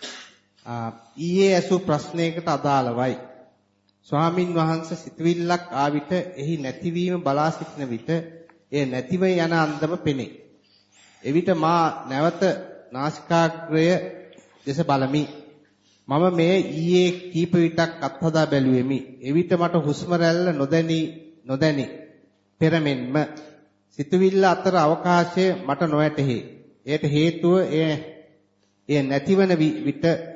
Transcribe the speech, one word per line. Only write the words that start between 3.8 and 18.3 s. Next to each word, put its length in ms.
ස්වාමින් 440
වහන්ස 420
සිතවිල්ලක් 760
ආ 220
විට 220
එහි 440
නැතිවීම 680
බලා 280
සිටින 380
විට 220
එය 160
නැතිව 380
යන 320
අන්දම 440
පෙනේ. 340
එවිට 300
මා 300
නැවත 380
නාසිකාග්‍රය 1000
දෙස 200
බලමි. 440
මම 220
මේ 260
ඊයේ 400
කීප 280
විටක් 440
අත්හදා 480